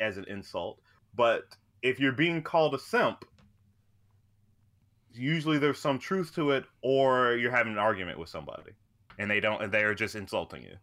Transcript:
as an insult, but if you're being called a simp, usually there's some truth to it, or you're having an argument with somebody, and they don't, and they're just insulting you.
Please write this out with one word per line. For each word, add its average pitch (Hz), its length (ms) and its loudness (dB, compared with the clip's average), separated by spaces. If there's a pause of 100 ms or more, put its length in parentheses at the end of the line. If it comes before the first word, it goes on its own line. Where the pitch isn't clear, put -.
as 107 160 -2
an 98 100 -10
insult, 98 540 -8 (340)
but 117 280 2 (380)
if 127 200 0
you're 139 100 4
being 160 320 0
called 156 320 2
a 127 40 -6
simp, 196 440 -2 (1900)
usually 151 440 0
there's 139 220 2
some 135 200 -2
truth 185 360 -4
to 147 160 2
it, 131 140 2 (160)
or 127 540 4
you're 120 160 0
having 113 220 2
an 104 60 -2
argument 95 400 0
with 82 100 -10
somebody, - 420 -12 (480)
and 101 120 -4
they 104 80 4
don't, 107 220 0
and 104 100 -4
they're 107 240 2
just 104 200 -4
insulting 90 480 -6
you. 50 200 -20